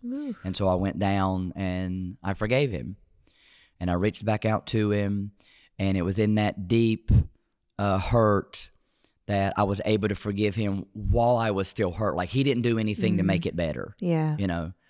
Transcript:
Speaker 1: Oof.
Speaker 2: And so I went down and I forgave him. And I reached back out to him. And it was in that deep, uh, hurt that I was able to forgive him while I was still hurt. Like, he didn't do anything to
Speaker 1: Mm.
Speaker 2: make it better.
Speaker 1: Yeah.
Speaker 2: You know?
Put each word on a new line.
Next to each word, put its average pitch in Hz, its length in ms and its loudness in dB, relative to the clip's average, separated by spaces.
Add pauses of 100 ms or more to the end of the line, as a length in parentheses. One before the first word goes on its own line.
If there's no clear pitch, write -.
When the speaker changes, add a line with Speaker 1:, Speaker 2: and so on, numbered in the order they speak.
Speaker 1:
Oof. 269 380 -8
Speaker 2:
And 185 120 -4
so 98 140 0
I 92 60 4
went 95 220 -2
down 95 580 0
and 92 680 -4
I 98 100 -4
forgave 123 380 0
him. 87 240 -6 (840)
And 90 120 -2
I - 40 2
reached 101 300 0
back 107 200 0
out 110 220 -2
to 107 240 2
him. 101 400 -2 (460)
And 95 200 0
it 90 60 2
was 95 160 0
in 107 160 4
that 104 320 0
deep, 113 440 2 (680)
uh, 101 220 2
hurt 104 680 2 (580)
that 98 300 0
I 104 60 2
was 98 220 -2
able 107 220 2
to 98 80 -2
forgive 104 400 -2
him 101 380 -2
while 117 440 2
I 113 140 0
was 95 160 -2
still 95 240 -2
hurt. 92 240 -2
Like, 87 140 -2
he 135 140 0
didn't 123 200 0
do 117 160 2
anything 95 380 0
to - 60 2
Speaker 1:
Mm. - 40 2
Speaker 2:
make 87 180 2
it - 100 -4
better. - 440 -4
Speaker 1:
Yeah. 156 380 0
Speaker 2:
You 98 100 -2
know? 85 260 -4 (160)